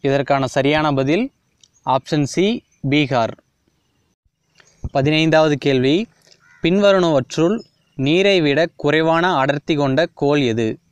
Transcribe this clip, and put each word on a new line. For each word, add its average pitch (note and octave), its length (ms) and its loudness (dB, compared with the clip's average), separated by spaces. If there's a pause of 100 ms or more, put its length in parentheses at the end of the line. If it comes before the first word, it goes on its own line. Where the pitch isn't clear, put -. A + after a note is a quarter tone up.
இதற்கான C#3 460 0
சரியான D3 460 0
பதில் D3+ 380 -2 (540)
option C#3 380 -2
சி, G3 420 -2 (240)
பீகார். C3 460 0 (1600)
பதினைந்தாவது D#3 680 2
கேள்வி, C#3 500 0 (540)
பின்வருவனவற்றுள் F3+ 1000 0 (340)
நீரை F3+ 460 2
விட D3+ 340 0
குறைவான D#3+ 600 0
அடர்த்தி C#3+ 400 -2
கொண்ட C#3+ 380 0
கோள் D3 280 0
எது? A2+ 380 -2 (120)